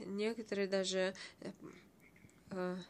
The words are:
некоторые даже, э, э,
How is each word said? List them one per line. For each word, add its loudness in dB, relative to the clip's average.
некоторые 0
даже, 4
э, -6
э, 0